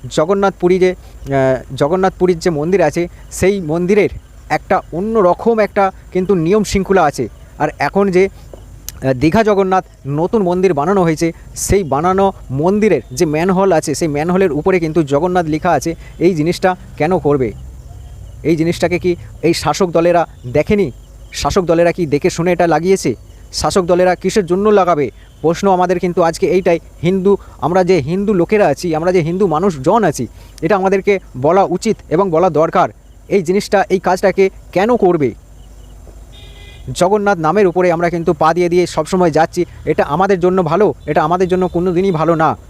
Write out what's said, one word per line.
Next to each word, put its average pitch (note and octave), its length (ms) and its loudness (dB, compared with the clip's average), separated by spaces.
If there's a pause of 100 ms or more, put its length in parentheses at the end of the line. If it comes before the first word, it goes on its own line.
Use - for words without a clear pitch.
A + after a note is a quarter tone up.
(140)
জগন্নাথ G3 440 0
পুরী F3+ 200 2
যে, F3+ 120 4
আহ, C3+ 640 -2 (180)
জগন্নাথ F3+ 420 0
পুরীর F3+ 220 0
যে F#3 100 0
মন্দির E3+ 320 0
আছে, E3 220 0 (280)
সেই F#3+ 300 0
মন্দিরের F3 500 0 (380)
একটা - 280 -2 (140)
অন্যরকম G#3+ 680 0
একটা G3+ 240 0 (280)
কিন্তু F#3 240 0
নিয়ম F#3 280 2
শৃঙ্খলা F#3 460 0
আছে। C#3 160 -4 (340)
আর D3+ 100 -2 (100)
এখন E3 320 0
যে, F3+ 160 2
আহ, - 880 -8
দীঘা D#3 300 2
জগন্নাথ F#3+ 420 0 (340)
নতুন F#3 240 0
মন্দির F#3 300 0
বানানো E3+ 300 0
হয়েছে, E3 240 0 (280)
সেই - 280 -2
বানানো F3 420 0 (260)
মন্দিরের F3 600 0
যে C3 140 0
ম্যানহোল F3+ 480 0
আছে, D#3 220 0
সেই E3+ 200 -2
ম্যানহোলের F3+ 360 0
উপরে F#3 280 0
কিন্তু D#3+ 240 -2
জগন্নাথ E3 440 0
লেখা D#3 240 -2
আছে। D#3+ 200 0 (280)
এই F3 160 4
জিনিসটা E3 340 0 (280)
কেন D#3 200 -2
করবে? C#3+ 320 0 (960)
এই E3 120 2
জিনিসটাকে E3 440 -2
কি F3+ 120 -2 (300)
এই F3 120 2
শাসক E3+ 380 -2
দলেরা E3+ 300 2 (340)
দেখেনি? F#3+ 320 0 (460)
শাসক C#3+ 320 -2
দলেরা E3+ 260 2
কি F3+ 140 -4
দেখে D3 240 0
শুনে E3+ 220 -2
এটা F3 160 2
লাগিয়েছে? E3 440 0 (400)
শাসক E3 340 -2
দলেরা F3+ 300 2
কিসের F#3+ 300 -2
জন্য F#3 240 0
লাগাবে? F3 360 4 (360)
প্রশ্ন E3 240 0 (120)
আমাদের F3+ 220 0
কিন্তু F3 240 -2
আজকে E3 240 0
এইটাই, F3+ 320 2 (240)
হিন্দু, F#3 280 2 (300)
আমরা F3 220 0
যে F3+ 180 2
হিন্দু F#3+ 320 -2
লোকেরা G3+ 340 2
আছি, D3 280 -2
আমরা E3 160 -2
যে F3+ 100 2
হিন্দু F3 260 -2
মানুষজন D#3+ 560 0
আছি, C#3+ 220 -2 (360)
এটা D#3+ 140 0
আমাদেরকে G3 380 0 (240)
বলা E3 320 2
উচিত F3+ 260 -2 (140)
এবং E3 160 0 (100)
বলা F3+ 140 2
দরকার। D#3+ 380 2 (420)
এই G3 140 0
জিনিসটা, F#3+ 360 0 (100)
এই F#3 100 0
কাজটাকে F#3+ 440 0 (300)
কেন G3 240 0
করবে? E3+ 320 2 (1700)
জগন্নাথ G3+ 400 2
নামের E3+ 300 2
উপরে F3+ 240 2
আমরা E3+ 180 0
কিন্তু E3+ 240 -2
পা D#3 200 2
দিয়ে F3 160 0
দিয়ে F3 180 2
সবসময় F3 440 0
যাচ্ছি, D#3 300 0 (240)
এটা D#3+ 200 0
আমাদের F#3 340 0
জন্য F#3 200 2 (120)
ভালো? G3 160 2 (180)
এটা D3+ 180 0
আমাদের F3 260 0
জন্য F3+ 180 0
কোনো F3 240 -2
দিনই F#3 280 0
ভালো D#3+ 160 2
না। D#3 140 2 (200)